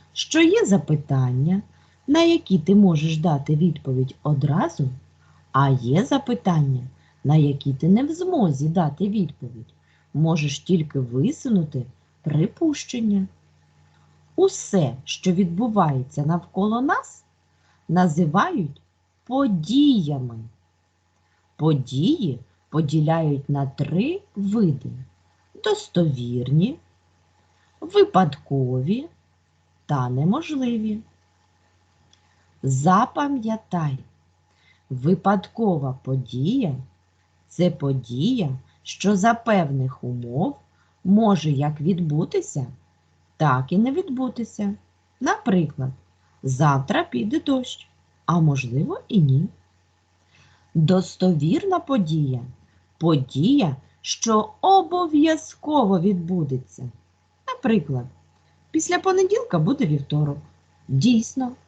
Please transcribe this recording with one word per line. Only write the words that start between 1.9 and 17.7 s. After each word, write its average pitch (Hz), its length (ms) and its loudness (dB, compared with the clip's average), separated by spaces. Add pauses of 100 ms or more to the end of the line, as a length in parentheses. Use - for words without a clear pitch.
на 311 160 4
які 330 360 2
ти 190 160 2
можеш 160 440 4
дати 151 380 0
відповідь 135 640 0
одразу, 147 640 0 (640)
а 139 160 2
є 127 360 2
запитання, 165 800 0 (420)
на 147 120 4
які 143 380 2
ти 156 140 -2
не 214 160 6
в 302 80 -2
змозі 247 560 0
дати 165 400 0
відповідь. 131 680 -6 (400)
Можеш 147 440 0
тільки 156 420 -2
висунути 147 840 -2 (360)
припущення. 202 1040 -2 (1080)
Усе, 196 680 0
що - 280 -2
відбувається 170 920 0
навколо 190 540 -2
нас, 381 440 -4 (640)